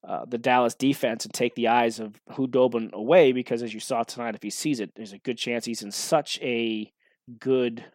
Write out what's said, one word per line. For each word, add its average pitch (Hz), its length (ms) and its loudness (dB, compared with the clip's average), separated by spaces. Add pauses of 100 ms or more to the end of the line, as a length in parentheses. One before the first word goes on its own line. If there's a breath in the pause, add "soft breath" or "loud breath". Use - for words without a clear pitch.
uh, 82 180 -6
the 117 140 -6
Dallas 123 340 4
defense 131 520 0
and 110 80 -16
take 123 200 0
the 117 140 0
eyes 117 320 2
of 107 200 -12 (120)
Khudobin 123 600 0
away, 135 380 6
because 123 300 -2
as 110 140 -8
you 110 40 -10
saw 117 220 -4
tonight, 117 320 -6
if 104 80 -12
he 104 80 -6
sees 143 300 -2
it, 101 160 -6
there's 101 180 -12
a 98 60 -18
good 120 180 -6
chance 120 280 -4
he's 117 180 -6
in 101 80 -10
such - 500 0
a 113 500 -2 (460)
good 123 580 0